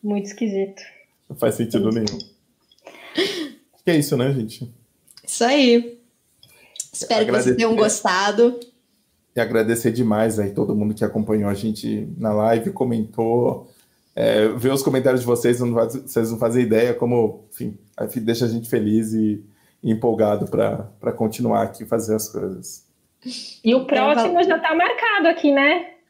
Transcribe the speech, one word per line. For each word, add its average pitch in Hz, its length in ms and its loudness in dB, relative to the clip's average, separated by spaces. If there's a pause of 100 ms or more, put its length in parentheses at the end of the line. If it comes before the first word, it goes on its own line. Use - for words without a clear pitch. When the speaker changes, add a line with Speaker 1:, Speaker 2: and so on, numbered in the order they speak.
Speaker 1:
Muito 202 220 -2
esquisito. 196 560 -4 (480)
Speaker 2:
Não - 80 -14
faz 117 180 0
sentido 110 360 0
Speaker 1:
Muito 113 40 -2
Speaker 2:
nenhum. 107 220 -2 (960)
Acho 349 680 -6
que 180 80 0
é 160 60 4
isso, 143 200 0
né, 131 160 0
gente? 123 380 -6 (540)
Speaker 3:
Isso - 180 -2
aí. 240 540 4 (960)
Espero 214 320 0
que 190 60 -2
vocês 214 240 4
tenham 226 160 2
Speaker 2:
Agradecer. 214 320 4
Speaker 3:
gostado. 208 560 2 (800)
Speaker 2:
E - 20 0
agradecer 113 520 2
demais 110 480 2
aí 98 120 0
todo 107 240 -2
mundo 107 200 0
que 113 100 -2
acompanhou 107 440 0
a 101 40 0
gente 107 540 -4 (100)
na 110 160 -2
live, 113 380 2
comentou. 117 1000 -2 (460)
É, 110 320 2
ver 117 240 0
os 139 100 0
comentários 127 400 2
de 120 60 -4
vocês, 120 320 2
não 120 160 0
faz, 113 180 0
vocês 113 380 -4
não 113 80 -6
fazem 120 240 2
ideia 113 320 2
como, 120 580 0
enfim, 110 240 -10 (180)
a 110 120 -6
fi-, 127 120 -8
deixa 117 260 0
a - 20 0
gente 113 200 -4
feliz 110 460 0
e, 107 260 0 (440)
e 113 80 0
empolgado 107 560 0
pra, 107 420 -2 (100)
pra 117 120 -4
continuar 110 500 -2
aqui 107 220 -6
e - 20 -12
fazer 110 300 -2
as 107 120 -4
coisas. - 560 -10 (800)
Speaker 1:
E 226 120 4
o 254 60 2
Speaker 3:
Então, 262 40 -10
Speaker 1:
próximo 269 480 2
Speaker 3:
val- 349 100 4
Speaker 1:
já 330 140 2
tá 320 160 -2
marcado 403 540 0
aqui, 330 240 2
né? 294 340 2 (240)